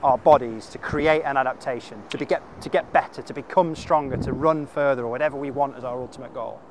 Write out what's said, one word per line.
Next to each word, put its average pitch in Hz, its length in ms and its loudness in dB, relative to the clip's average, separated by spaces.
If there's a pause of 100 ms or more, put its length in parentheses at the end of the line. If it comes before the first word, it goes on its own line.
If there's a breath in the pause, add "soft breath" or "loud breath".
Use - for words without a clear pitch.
our 135 140 4
bodies 120 500 4
to - 100 -16
create 156 460 2
an 139 140 -2
adaptation, 127 720 -4
to - 80 -8
be, 143 80 -2
get, 165 160 0 (200)
to - 80 -10
get - 240 0
better, - 280 2
to 127 120 -12
become 160 420 0
stronger, 147 420 0
to 131 160 -4
run 151 320 2
further, 139 380 0
or 117 60 -4
whatever 143 280 -2
we 139 140 -6
want 139 240 -2
as 120 80 -14
our 123 160 -6
ultimate 123 340 -12
goal. 110 260 -10 (120)